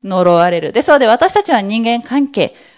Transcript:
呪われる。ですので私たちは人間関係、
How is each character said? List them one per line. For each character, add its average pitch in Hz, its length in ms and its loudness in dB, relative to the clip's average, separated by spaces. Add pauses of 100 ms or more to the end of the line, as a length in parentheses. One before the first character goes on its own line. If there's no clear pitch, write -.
呪 185 300 0
わ 175 180 2
れ 170 100 -2
る。 156 120 -8
で 220 100 -2
す - 80 0
の 294 100 6
で 254 60 2
私 262 260 2
た 403 120 0
ち 349 80 -4
は 233 80 0
人 214 240 -4
間 233 180 -2
関 277 260 -2
係、 - 280 -4 (220)